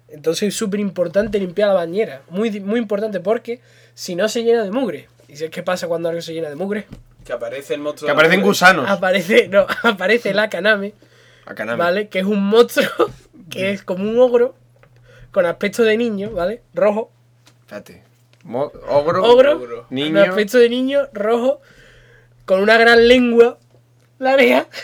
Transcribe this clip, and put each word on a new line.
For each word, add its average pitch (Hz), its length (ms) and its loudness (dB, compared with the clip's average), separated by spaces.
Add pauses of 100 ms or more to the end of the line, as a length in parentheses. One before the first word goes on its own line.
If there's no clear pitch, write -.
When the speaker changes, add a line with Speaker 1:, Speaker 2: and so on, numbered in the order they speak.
Speaker 1:
Entonces 160 400 -4
es 190 80 -4
súper 208 240 -4
importante 196 580 -2
limpiar 196 300 -2
la 196 60 2
bañera. 170 560 -4
Muy, 208 180 -2
di-, 208 120 -8
muy 202 200 -2
importante 208 400 -4
porque 226 400 -4 (340)
si - 200 -10
no 185 160 0
se 233 120 -4
llena 233 220 2
de 190 60 -6
mugre. 202 380 -4 (200)
¿Y 147 80 -20
sabes 160 140 -8
qué 175 120 -10
pasa 180 240 -4
cuando 165 220 -4
algo 165 140 -6
se 165 100 -12
llena 160 160 -8
de 147 80 -10
mugre? 196 300 -6 (400)
Speaker 2:
Que 131 80 -8
aparece 123 400 -8
el 147 60 -6
monstruo 147 260 -8
Speaker 3:
Que 147 60 0
Speaker 2:
de - 20 0
la 139 40 4
Speaker 3:
aparecen 165 220 4
Speaker 2:
mugre. 196 100 0
Speaker 3:
gusanos. 180 380 2
Speaker 1:
Aparece, 190 600 0
no, 190 260 2
<laughs> - 80 -8
aparece 208 500 0
la 208 160 0
Kaname, 202 460 -2 (500)
Speaker 3:
A - 100 -18
Kaname. 113 240 -6
Speaker 1:
¿vale? 180 300 -2
Que 185 120 -6
es 190 40 -2
un 202 180 -2
monstruo 233 460 2 (320)
<laughs> - 300 -20
que 196 200 -4
es 196 120 -8
como 185 280 -6
un 233 80 0
ogro 247 360 4 (760)
con 185 140 2
aspecto 196 380 -2
de 220 160 2
niño, 220 320 -4
¿vale? 202 320 -6 (100)
Rojo. 208 400 -2 (540)
Speaker 3:
Espérate. 95 360 -18 (420)
Mo-, 127 280 -6 (160)
ogro, 160 340 0
Speaker 1:
Ogro, 254 360 6
Speaker 2:
Ogro. 233 320 -14
Speaker 3:
niño. 311 320 -2
Speaker 1:
con 185 80 4
aspecto 208 260 -2
de 240 140 6
niño, 269 420 -2
rojo, 233 480 -2 (880)
con 190 160 2
una 220 160 6
gran 233 280 6
lengua 240 520 4 (600)
larga 262 480 4 (180)